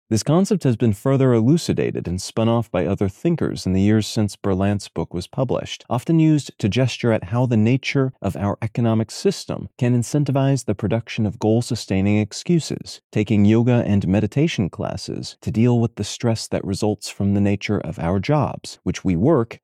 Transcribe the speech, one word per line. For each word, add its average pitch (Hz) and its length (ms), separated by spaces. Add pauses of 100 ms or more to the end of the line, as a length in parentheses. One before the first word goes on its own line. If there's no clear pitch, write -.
This 110 160
concept 180 400
has 127 100
been 113 180
further 135 400
elucidated 101 760
and 90 120
spun - 280
off 117 200
by 87 160
other 98 240
thinkers 131 560
in 92 100
the 95 60
years 107 280
since 104 260
Berlant's 98 540
book - 260
was 90 140
published, - 600
often 160 300
used 156 400
to 110 100
gesture 117 440
at 110 100
how 120 240
the 120 100
nature 131 640
of - 140
our 101 260
economic 113 520
system - 560 (100)
can 123 180
incentivize 135 680
the 107 100
production 113 520
of 98 120
goal-sustaining 107 800
excuses. - 840 (120)
Taking 107 320
yoga 117 420
and 95 220
meditation 107 600
classes - 760
to - 100
deal 120 260
with 117 160
the - 80
stress - 460
that - 160
results 98 440
from 101 260
the 101 60
nature 101 380
of - 220
our 87 180
jobs, 131 640
which - 220
we 92 100
work 117 500